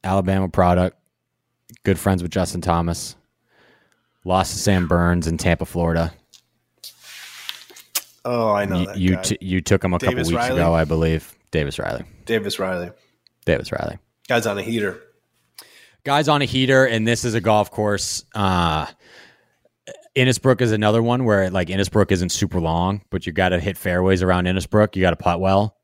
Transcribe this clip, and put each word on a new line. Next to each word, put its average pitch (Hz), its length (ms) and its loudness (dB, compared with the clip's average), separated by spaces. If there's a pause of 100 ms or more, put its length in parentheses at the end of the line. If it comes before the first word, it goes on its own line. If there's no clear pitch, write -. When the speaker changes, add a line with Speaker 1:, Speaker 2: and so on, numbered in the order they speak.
Speaker 1:
Alabama 95 460 0
product. 90 480 2 (880)
Good 95 140 2
friends 95 240 0
with 87 100 -6
Justin 90 280 -2
Thomas. 85 540 -2 (1080)
Lost 92 280 0
to 101 60 -8
Sam 92 300 2
Burns 87 380 2
in 82 120 -2
Tampa, 87 260 0
Florida. 82 480 -2 (2000)
Speaker 2:
Oh, 117 280 0
I 101 120 2
know 92 160 -2
Speaker 1:
You, 87 60 0
Speaker 2:
that 98 120 -10
Speaker 1:
you 92 160 4
Speaker 2:
guy. 92 80 -4
Speaker 1:
t-, 95 180 -4
you 92 200 -2
took 95 220 0
him 90 120 0
a 87 40 0
couple 82 180 0
Speaker 2:
Davis 85 120 -2
Speaker 1:
weeks 85 100 0
Speaker 2:
Riley? - 220 -2
Speaker 1:
ago, 82 140 2
I 80 100 2
believe. 80 500 -2 (160)
Davis 73 280 -4
Riley. - 260 -8 (220)
Speaker 2:
Davis 104 320 -4
Riley. 92 320 -4 (540)
Speaker 1:
Davis - 280 -2
Riley. - 260 -8 (300)
Speaker 2:
Guy's 117 180 0
on 101 120 -4
a 98 40 -8
heater. 104 380 -6 (1040)
Speaker 1:
Guy's 143 240 0
on 147 140 2
a - 20 0
heater, 131 400 4
and 113 220 0
this 117 180 0
is 113 100 0
a 113 60 0
golf 104 300 2
course. 104 540 -4 (100)
Uh, 87 520 0 (1300)
Innisbrook 127 460 2
is 117 120 2
another 107 300 2
one 123 220 0
where, 101 240 2
like, 90 200 -2
Innisbrook 98 420 0
isn't 92 200 0
super 95 300 -2
long, 85 500 0
but 92 160 -6
you 87 60 -8
gotta 90 280 2
hit 92 180 -6
fairways 92 440 2
around 90 240 2
Innisbrook. 95 500 0
You 92 60 0
gotta 87 140 2
putt 87 240 -2
well. 95 440 0